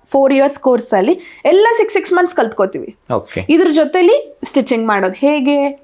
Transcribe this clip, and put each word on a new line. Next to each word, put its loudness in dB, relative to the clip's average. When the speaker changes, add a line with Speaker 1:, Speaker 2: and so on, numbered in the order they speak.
Speaker 1:
ಫೋರ್ 2
ಇಯರ್ಸ್ 0
ಕೋರ್ಸ್ 0
ಅಲ್ಲಿ -2
ಎಲ್ಲ 4
ಸಿಕ್ಸ್, 0
ಸಿಕ್ಸ್ -2
ಮಂತ್ಸ್ 0
ಕಲ್ತ್ಕೋತೀವಿ. -4
Speaker 2:
ಓಕೆ. -6
Speaker 1:
ಇದ್ರ 4
ಜೊತೆಲಿ 0
ಸ್ಟಿಚಿಂಗ್ -2
ಮಾಡೋದು -2
ಹೇಗೆ, -2